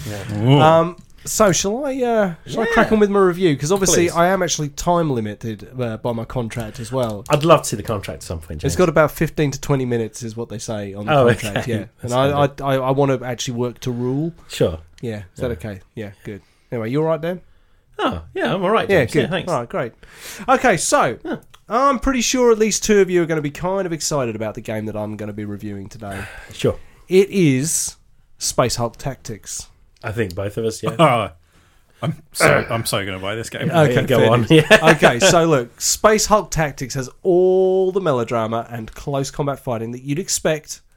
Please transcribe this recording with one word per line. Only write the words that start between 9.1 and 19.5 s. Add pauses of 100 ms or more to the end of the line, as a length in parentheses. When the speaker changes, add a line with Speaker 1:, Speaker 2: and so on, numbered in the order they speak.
Speaker 3:
fifteen
to
twenty
minutes
is
what
they
say
on
the
Speaker 1:
Oh,
Speaker 3:
contract,
Speaker 1:
okay.
Speaker 3:
yeah. (160)
Speaker 1:
That's
Speaker 3:
And
I,
I,
Speaker 1:
fine.
Speaker 3:
I
wanna
actually
work
to
rule. (160)
Speaker 1:
Sure. (240)
Speaker 3:
Yeah, (100)
is
that
Speaker 1:
Yeah.
Speaker 3:
okay? (140)
Yeah, (140)
good. (320)
Anyway,
you
all
right,
Dan? (560)
Speaker 1:
Oh, (100)
yeah,
I'm
all
right,
Speaker 3:
Yeah,
Speaker 1:
James.
Yeah,
Speaker 3:
good.
Speaker 1:
thanks.